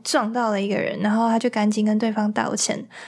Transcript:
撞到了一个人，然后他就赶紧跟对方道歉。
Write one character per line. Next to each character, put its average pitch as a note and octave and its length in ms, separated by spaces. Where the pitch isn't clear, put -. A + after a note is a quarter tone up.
撞 A3+ 300
到 A#3 180
了 G3 100
一 G3 80
个 G#3 60
人， - 240
然 G#3 180
后 A#3 120
他 A3+ 100
就 B3 100
赶 G#3+ 220
紧 G#3+ 160
跟 G#3+ 100
对 A3 140
方 G#3+ 220
道 G#3+ 240
歉。 - 280